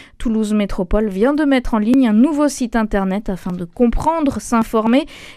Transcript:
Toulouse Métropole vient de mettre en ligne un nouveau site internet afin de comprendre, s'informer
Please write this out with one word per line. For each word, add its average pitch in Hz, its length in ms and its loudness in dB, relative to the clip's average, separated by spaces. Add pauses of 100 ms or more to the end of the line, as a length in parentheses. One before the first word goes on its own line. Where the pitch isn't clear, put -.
(180)
Toulouse 220 360 -2
Métropole 208 540 -2
vient 214 260 0
de 302 100 0
mettre 262 300 0
en 220 40 2
ligne 247 300 2
un 214 40 2
nouveau 285 360 4
site 247 280 -4
internet 208 520 -2
afin 185 220 -6
de 180 140 -8
comprendre, 262 760 0
s'informer 233 680 0 (300)